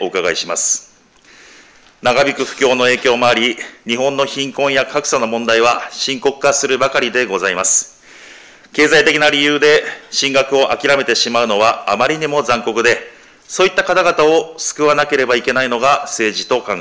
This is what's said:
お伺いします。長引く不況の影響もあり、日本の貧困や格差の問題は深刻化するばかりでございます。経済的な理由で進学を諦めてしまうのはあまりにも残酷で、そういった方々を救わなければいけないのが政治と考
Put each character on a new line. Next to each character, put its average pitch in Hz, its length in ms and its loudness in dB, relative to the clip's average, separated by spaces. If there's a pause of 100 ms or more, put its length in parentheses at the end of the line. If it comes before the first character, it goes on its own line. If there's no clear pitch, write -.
お 90 60 -2
伺 87 240 -2
い - 20 -6
し - 100 -6
ま 85 100 -6
す。 - 380 -4 (1080)
長 123 240 2
引 139 80 -4
く 135 100 -4
不 - 100 -10
況 127 200 2
の 123 80 0
影 123 160 2
響 120 180 0
も 123 80 0
あ 120 80 4
り、 117 240 -2 (300)
日 120 100 -2
本 139 200 0
の 139 80 0
貧 139 280 -6
困 139 180 -2
や 135 140 0
格 147 220 -4
差 147 100 0
の 120 80 -2
問 117 220 -4
題 113 140 2
は 120 280 0
深 131 300 -8
刻 131 200 -2
化 139 140 2
す 139 140 -2
る 131 100 0
ば 131 140 0
か 143 80 -2
り 123 120 -2
で 123 140 0
ご 95 140 -4
ざ 95 100 0
い 90 60 -2
ま 92 100 -2
す。 - 340 -4 (720)
経 151 160 2
済 151 160 4
的 151 140 2
な 151 140 2
理 143 120 0
由 147 160 2
で 147 240 4 (280)
進 139 200 -2
学 135 280 2
を 135 80 2
諦 139 280 0
め 135 100 0
て 117 100 0
し 117 160 0
ま 120 140 2
う - 20 0
の 104 100 0
は 110 340 2
あ 104 60 0
ま 123 100 2
り 156 120 -4
に 156 80 -2
も 147 160 0
残 120 180 0
酷 113 220 0
で、 113 160 2 (480)
そ - 160 -2
う 196 40 4
い 190 40 -6
っ - 20 -10
た 190 100 0
方 180 200 0
々 160 220 2
を 160 340 2
救 - 240 -4
わ 147 100 4
な 147 140 0
け 143 100 0
れ 131 80 2
ば 123 100 2
い 117 60 0
け 127 100 -2
な 127 120 0
い 127 40 -2
の 120 120 -2
が 135 240 2
政 107 340 -2
治 - 100 -6
と 123 140 0
考 104 200 -6